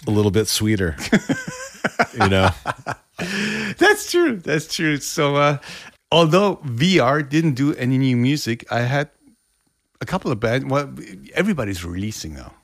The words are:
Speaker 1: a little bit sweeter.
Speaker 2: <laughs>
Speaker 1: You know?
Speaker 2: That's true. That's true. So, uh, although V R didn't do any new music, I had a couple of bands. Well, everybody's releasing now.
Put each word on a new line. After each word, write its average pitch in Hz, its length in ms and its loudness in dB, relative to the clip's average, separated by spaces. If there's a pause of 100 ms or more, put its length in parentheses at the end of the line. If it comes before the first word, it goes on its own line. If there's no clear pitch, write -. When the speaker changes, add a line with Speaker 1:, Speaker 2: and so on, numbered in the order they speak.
Speaker 1:
a 117 40 0
little 104 200 4
bit 107 180 2
sweeter. 98 520 0
Speaker 2:
<laughs> - 60 -8 (1080)
Speaker 1:
You 202 140 2
know? 95 220 4 (1300)
Speaker 2:
That's 415 320 2
true. 339 260 2
That's 156 380 -4
true. 156 240 0
So, 143 380 0
uh, 147 220 4 (520)
although 170 540 4
V 147 360 2
R 139 220 4
didn't 151 320 2
do 143 200 2
any 131 240 0
new 131 180 2
music, 120 540 0
I 117 100 0
had 139 300 -2 (880)
a - 60 -6
couple 185 260 -4
of 107 80 -4
bands. 120 260 0
Well, 135 260 -2 (420)
everybody's 120 500 0
releasing 90 500 -6
now. - 180 -16 (120)